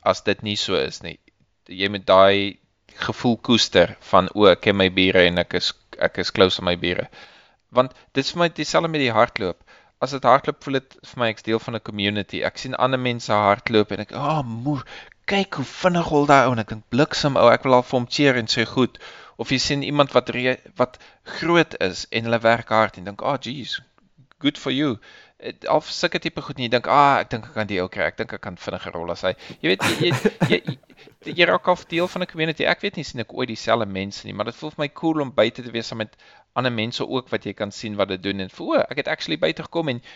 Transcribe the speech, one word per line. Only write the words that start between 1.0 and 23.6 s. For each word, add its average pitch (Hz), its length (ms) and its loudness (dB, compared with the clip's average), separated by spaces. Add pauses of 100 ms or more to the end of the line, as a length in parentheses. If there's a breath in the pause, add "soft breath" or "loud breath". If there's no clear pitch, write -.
nie. 82 140 -14 (500)
Jy 92 220 -4
moet 98 160 -8
daai 98 520 6 (380)
gevoel 120 420 -2
koester 107 600 2
van, 92 360 2
"O, 104 100 6
ek 90 160 6
ken 101 160 2
my 95 120 2
bure 92 360 4
en 87 140 2
ek - 140 -4
is, - 200 -4 (260)
ek - 180 -2
is 92 140 -4
close 95 280 2
aan 90 60 -10
my 87 120 0
bure." 90 300 -4 (640 loud breath)
Want 127 220 0 (200 soft breath)
dit 135 120 0
is - 60 -6
vir 170 80 -4
my 170 100 2
dieselfde 165 400 -2
met 156 120 -2
die 123 100 0
hardloop. 107 520 0 (360 soft breath)
As 135 120 -4
dit 135 120 -6
hardloop, 139 400 2
voel 139 100 -6
dit - 300 -6
vir - 200 -12
my 113 60 2
ek's 104 140 -6
deel 113 160 0
van 117 160 -8
'n 107 60 -8
community. 104 640 -4
Ek - 140 -4
sien - 180 -8
ander 131 240 0
mense 120 340 -4
hardloop 104 580 2
en 98 80 -6
ek, 104 140 -12
"Ah, 147 320 -2
moer, 123 380 -4 (420 loud breath)
kyk 196 300 -2
hoe 131 100 -6
vinnig 175 400 0
hol 147 200 2
daai 139 200 6
ou," 127 60 2
en 117 80 0
ek 107 100 -6
dink, 110 200 -10
"Bliksem 135 480 0
ou, 117 120 8
ek 120 140 6
wil 131 100 2
al 123 80 6
vir 127 180 -2
hom 120 80 -4
cheer 139 280 2
en 117 100 -2
sê 113 220 0
goed." - 320 -2 (380 loud breath)
Of - 120 -8
jy 131 80 0
sien 143 260 -2
iemand 143 300 2
wat - 160 2
re-, 123 300 -2 (180)
wat - 220 -2 (240 soft breath)
groot 165 580 0
is 92 300 -4
en 113 140 -2
hulle 117 140 0
werk 117 300 2
hard 110 280 2
en 90 80 -16
dink, 101 180 -12
"Ah, 139 180 -2
jeez, 127 380 -10 (600)